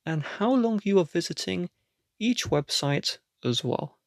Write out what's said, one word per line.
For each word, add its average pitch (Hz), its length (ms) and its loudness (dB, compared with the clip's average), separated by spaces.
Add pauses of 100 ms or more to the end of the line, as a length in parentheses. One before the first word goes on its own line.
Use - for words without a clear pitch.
and 160 180 -2
how 233 300 0
long 226 300 2
you 196 160 4
are 170 60 4
visiting 175 640 -4 (500)
each 233 280 0
website 143 720 0 (260)
as 123 180 0
well. - 420 -4